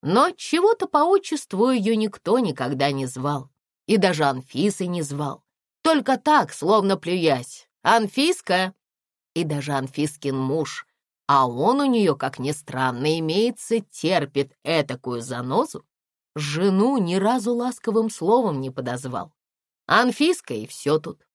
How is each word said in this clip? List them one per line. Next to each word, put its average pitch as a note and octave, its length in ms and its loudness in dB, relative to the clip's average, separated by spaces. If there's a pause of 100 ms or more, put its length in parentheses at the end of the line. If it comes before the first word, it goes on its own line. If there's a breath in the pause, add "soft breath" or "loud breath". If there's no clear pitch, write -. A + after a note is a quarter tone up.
Но A#3+ 300 2
чего-то F#4+ 560 0
по D4 160 2
отчеству D#4 680 0
ее A3+ 260 2
никто G#3+ 440 -2
никогда C#3 520 -2
не C3+ 140 -4
звал, C3 460 -6 (360)
и G#3+ 100 4
даже F3+ 280 2
Анфисой C#3 600 -2
не F3 160 -4
звал. C#3+ 420 -6 (380)
Только C4+ 360 2
так, D4 360 2
словно G3 420 2
плюясь: D#3+ 720 -2 (140)
"Анфиска!" G#3 920 0 (580)
И E3+ 100 -2
даже D3 300 -4
Анфискин C3+ 640 -4
муж, C3+ 480 -4 (420)
а C#3 200 4
он F3 340 0
у C#4+ 40 2
нее, G#3+ 300 4
как C3+ 220 -6
ни C3+ 140 -4
странно, C3 680 -2
имеется, G#3+ 640 -2
терпит C#3+ 840 -2
этакую C3 580 -2
занозу, C3 640 -4 (500)
жену F#3+ 640 0
ни F3+ 180 0
разу A3+ 400 0
ласковым A3+ 560 -2
словом F#3+ 500 0
не C3+ 80 -6
подозвал. B2 640 -8 (540)
Анфиска B3 680 0
и A2 140 -8
все D3+ 320 -2
тут. - 360 -14